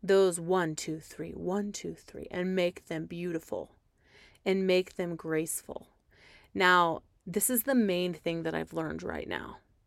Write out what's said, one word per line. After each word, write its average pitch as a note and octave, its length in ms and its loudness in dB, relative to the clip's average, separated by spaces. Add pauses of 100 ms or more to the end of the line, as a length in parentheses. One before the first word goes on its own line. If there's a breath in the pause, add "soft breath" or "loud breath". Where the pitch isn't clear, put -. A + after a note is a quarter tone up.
those F#3+ 380 4
one, E3+ 380 0
two, D#3+ 240 -8
three, D#3+ 320 -12
one, G3 400 -4
two, E3 240 -10
three, - 340 -16
and F3+ 240 -2
make F3 320 0
them E3 200 -6
beautiful E3+ 680 -8 (720 soft breath)
and F#3+ 220 2
make F#3 260 4
them F3 220 -4
graceful. - 720 -4 (680 soft breath)
Now, F3+ 480 6 (240)
this F#3+ 240 -2
is B3 140 0
the C4+ 100 2
main F3+ 400 2
thing E3 300 -4
that E3 100 -2
I've E3 180 -4
learned D#3+ 300 -6
right D#2+ 260 -8
now. - 280 -8 (300)